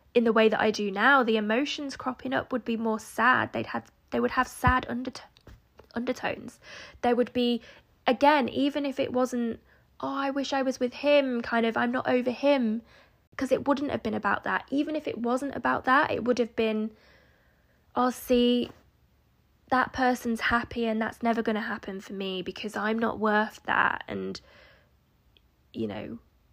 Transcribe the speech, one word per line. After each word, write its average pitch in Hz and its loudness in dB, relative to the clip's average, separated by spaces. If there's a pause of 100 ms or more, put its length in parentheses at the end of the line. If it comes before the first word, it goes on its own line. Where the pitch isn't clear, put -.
(140)
in 240 4
the 226 4
way 220 6
that 214 2
I 214 2
do 208 -4
now. 247 6
The 220 2
emotions 262 -2
cropping 254 -6
up - -2
would 247 -4
be 226 -2
more 220 -2
sad. - 0
They'd - -4
have, - -8 (200)
they 247 -2
would 240 0
have 254 0
sad 254 0
underto-, 254 -8 (720)
undertones. - -6 (440)
There 240 4
would 233 0
be, 240 0 (420)
again, 277 4
even 285 0
if 269 -4
it 269 -2
wasn't, 247 -2 (400)
"Oh, 269 -4
I 277 -2
wish 269 -4
I 269 0
was 262 -2
with 247 -2
him," 269 4
kind 233 0
of, 226 0
"I'm 240 0
not - -2
over 254 2
him," 240 2 (540)
'cause 262 0
it - 0
wouldn't 277 0
have 226 -4
been 214 -4
about 208 -2
that. 190 -4
Even 302 -2
if 294 -4
it - -6
wasn't 254 -2
about 254 -2
that, 277 4
it - -2
would 240 2
have 226 -2
been, 220 0 (1040)
"I'll 247 2
see 240 2 (1000)
that 254 2
person's 240 0
happy 233 -2
and 220 -2
that's - -6
never 233 0
gonna 214 0
happen 208 -8
for - -16
me 190 -6
because 196 -8
I'm 214 -2
not 220 -2
worth 214 0
that." - 0
And, 190 -8 (1300)
you 220 -6
know, 208 -10 (340)